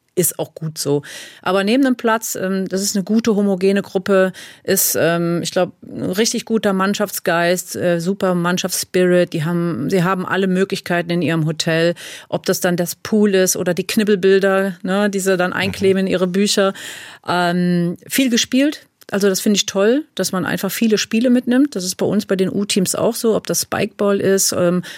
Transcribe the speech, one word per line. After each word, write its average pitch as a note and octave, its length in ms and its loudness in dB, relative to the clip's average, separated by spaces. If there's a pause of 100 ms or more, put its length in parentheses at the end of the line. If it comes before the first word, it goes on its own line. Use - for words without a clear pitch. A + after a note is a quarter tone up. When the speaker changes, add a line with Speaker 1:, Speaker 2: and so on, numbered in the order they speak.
(140)
Speaker 1:
ist - 260 -2
auch D#3 160 -8
gut D#3 220 -10
so. C#3+ 260 -2 (380)
Aber F#3+ 220 0
neben A#3+ 200 2
dem B3+ 120 2
Platz, A3+ 400 -2
ähm, F#3+ 320 -2
das F#3+ 140 -4
ist G3+ 160 -2
eine F#3 80 0
gute, A3+ 320 2
homogene G3 440 2
Gruppe, F#3+ 520 2 (320)
ist, - 340 0
ähm, E3+ 420 2
ich F#3+ 100 -6
glaub, F3+ 200 0 (120)
ein - 200 -10
richtig G#3 400 -2
guter G#3 300 0
Mannschaftsgeist, F#3 1040 0
äh, E3+ 240 0
super F#3 340 0
Mannschaftsspirit. F3+ 960 2
Die D#3 140 -4
haben, E3+ 440 -2
sie F#3 140 2
haben F#3 220 0
alle F#3+ 220 0
Möglichkeiten F3+ 640 -2
in F3 100 0
ihrem E3 240 0
Hotel, E3 500 0 (320)
ob - 180 -6
das F#3 140 0
dann F3+ 160 0
das E3+ 200 -4
Pool G#3 380 2
ist F#3 220 2
oder F3+ 180 -2
die F3+ 140 -6
Knibbelbilder, G3 960 2
ne, G3+ 260 0
die G3 120 -2
sie F#3+ 160 2
dann F3+ 140 0
Speaker 2:
Mhm. - 40 -6
Speaker 1:
einkleben F#3+ 460 0
in F#3+ 60 0
ihre F3+ 200 0
Bücher. G3 460 0 (520)
Ähm, F3 720 0 (100)
viel C4+ 240 0
gespielt. C4 560 0 (280)
Also G3+ 140 2
das F#3+ 140 0
finde G#3 160 2
ich - 80 0
toll, A3+ 400 0 (100)
dass F#3 160 -4
man F#3 140 -2
einfach F3 260 -4
viele G#3+ 260 2
Spiele A3+ 320 0
mitnimmt. B3+ 460 2
Das F#3 80 -6
ist F#3 120 -6
bei F#3+ 100 -2
uns G3+ 200 0
bei G3 120 0
den F#3 120 0
U-Teams G3+ 460 -2
auch A3 200 0
so, A3 200 0
ob F#3 100 -4
das - 180 -2
Spikeball G3+ 580 -2
ist, G3 360 2
ähm, F3 260 2 (140)